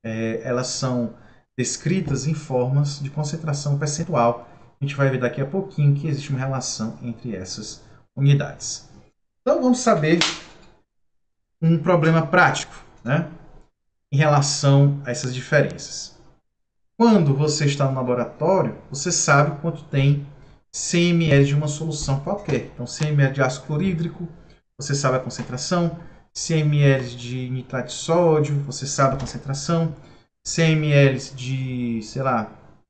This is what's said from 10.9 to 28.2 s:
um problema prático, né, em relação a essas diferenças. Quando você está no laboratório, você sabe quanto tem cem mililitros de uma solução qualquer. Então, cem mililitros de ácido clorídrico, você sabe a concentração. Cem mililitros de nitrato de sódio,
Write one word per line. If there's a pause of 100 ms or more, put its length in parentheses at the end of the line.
um
problema
prático, (180)
né, (840)
em
relação
a
essas
diferenças. (800)
Quando
você
está
no
laboratório, (140)
você
sabe
quanto
tem (440)
cem
mililitros
de
uma
solução
qualquer.
Então,
cem
mililitros
de
ácido
clorídrico, (500)
você
sabe
a
concentração. (340)
Cem
mililitros
de
nitrato
de
sódio,